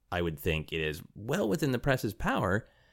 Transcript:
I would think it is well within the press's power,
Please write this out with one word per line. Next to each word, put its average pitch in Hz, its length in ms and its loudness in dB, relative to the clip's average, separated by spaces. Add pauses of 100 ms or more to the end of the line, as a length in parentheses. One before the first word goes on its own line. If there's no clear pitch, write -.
(120)
I 90 120 2
would 80 160 -2
think 78 340 0
it 82 80 0
is 78 200 -2 (140)
well 135 340 -2
within 160 220 2
the 120 80 0
press's 131 340 0
power, 147 540 0 (260)